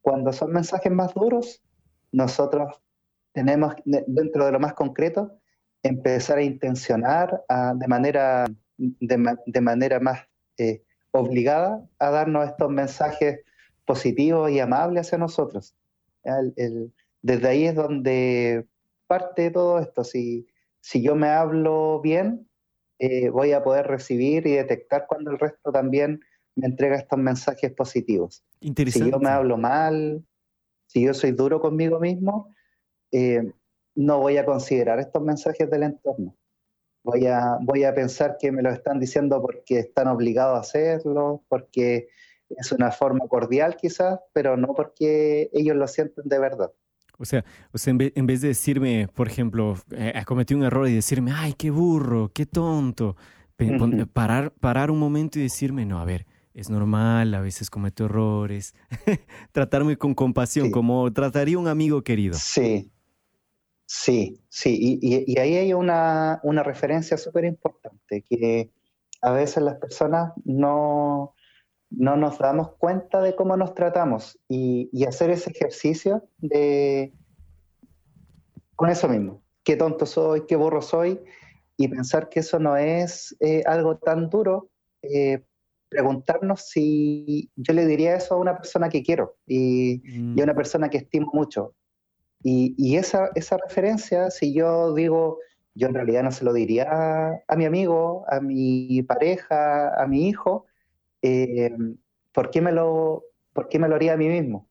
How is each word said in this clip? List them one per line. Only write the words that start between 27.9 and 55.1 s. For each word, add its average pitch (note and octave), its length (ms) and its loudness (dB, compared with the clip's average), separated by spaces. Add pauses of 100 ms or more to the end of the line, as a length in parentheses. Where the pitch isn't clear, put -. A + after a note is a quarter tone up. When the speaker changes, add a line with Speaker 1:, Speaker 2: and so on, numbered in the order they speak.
Speaker 1:
Si - 0 -
yo - 40 -20
me D#3 40 -6
Speaker 2:
Interesante. C3 600 2
Speaker 1:
hablo C3+ 280 2
mal, D3+ 680 0 (640)
si - 180 0
yo C3+ 100 4
soy C3+ 180 0
duro C#3 280 2
conmigo D#3+ 400 0
mismo, F#3+ 520 -2 (600)
eh, B2 400 2 (420)
no C#3+ 240 2
voy C#3 200 2
a C#3 60 2
considerar B2+ 560 2
estos C#3+ 220 -2
mensajes D3+ 480 0
del D3+ 140 0
entorno. C3+ 500 -6 (720)
Voy B2 220 2
a, B2 360 2
voy C#3 220 2
a C3+ 100 2
pensar C#3 460 -2
que C#3 120 0
me C3 100 -2
lo B2+ 80 2
están C#3 300 -2
diciendo C#3 400 0
porque B2+ 380 -2
están C3 300 0
obligados B2 480 2
a A#2 40 0
hacerlo, D3 880 -2
porque A#2+ 600 -2 (420)
es - 220 -8
una B2 180 2
forma C3 380 0
cordial B2+ 480 0
quizás, F#3 420 -2 (140)
pero C#3 240 2
no B2+ 180 0
porque D3+ 800 2
ellos D3+ 240 2
lo C#3 100 2
sienten D3 420 -4
de C3+ 100 2
verdad. C3+ 340 -2 (460)
Speaker 2:
O B2 60 -12
sea, A#2+ 200 -2 (280)
o - 60 -6
sea, - 140 -2
en B2+ 60 4
ve-, C3+ 160 2
en C3 120 0
vez B2+ 140 2
de D3 80 0
decirme, B2+ 680 0
por B2 120 0
ejemplo, A2+ 480 -2 (160)
eh, A2+ 220 -6 (140)
cometí B2+ 280 0
un C#3+ 100 2
error C3 240 2
y A#2+ 60 4
decirme, B2+ 400 0
"Ay, D#3 200 -4
qué D#3 160 -4
burro, C#3+ 600 0
qué D3 140 -4
tonto", C#3+ 680 -2 (400)
pe-, A2+ 220 0
pon-, A#2 240 2
Speaker 1:
Ujú. A2 40 -2
Speaker 2:
parar, B2 460 0
parar C3+ 380 0
un D#3 100 2
momento D3+ 380 -2